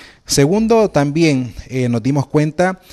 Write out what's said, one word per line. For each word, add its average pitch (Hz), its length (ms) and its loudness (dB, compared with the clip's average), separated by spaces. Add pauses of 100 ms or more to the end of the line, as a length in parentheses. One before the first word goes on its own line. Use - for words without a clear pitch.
(260)
Segundo, 214 640 2
también, 143 640 0 (140)
eh, 127 200 -2
nos 117 140 -2
dimos 135 240 -2
cuenta 156 540 -2 (120)